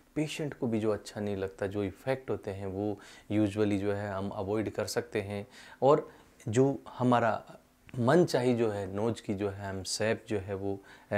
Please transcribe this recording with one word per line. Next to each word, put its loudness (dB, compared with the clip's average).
पेशेंट -4
को -4
भी 0
जो 2
अच्छा -6
नहीं -2
लगता, -4
जो -2
इफ़ेक्ट -4
होते -4
हैं -8
वो -4
usually 2
जो 0
है -4
हम -4
अवॉइड -2
कर -4
सकते -2
हैं -6
और 6
जो 4
हमारा 4
मन 6
चाही 2
जो 2
है -4
नोज -2
की -4
जो -2
है -8
हम -6
शेप -2
जो 0
है -6
वो, -4
अ, -10